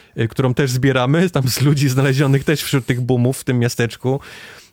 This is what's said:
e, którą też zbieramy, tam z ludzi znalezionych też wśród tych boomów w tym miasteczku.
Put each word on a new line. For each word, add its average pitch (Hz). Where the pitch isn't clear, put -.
e, 117
którą 127
też 143
zbieramy, 131
tam 131
z -
ludzi 143
znalezionych 135
też 156
wśród 135
tych 127
boomów 127
w -
tym 123
miasteczku. 120